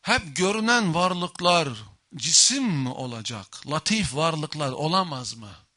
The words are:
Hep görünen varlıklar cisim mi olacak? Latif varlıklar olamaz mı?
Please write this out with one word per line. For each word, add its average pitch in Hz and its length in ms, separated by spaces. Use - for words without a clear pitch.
Hep 196 340
görünen 214 600
varlıklar 175 720
cisim 165 480
mi 143 260
olacak? 117 800
Latif 151 480
varlıklar 151 560
olamaz 147 640
mı? 110 180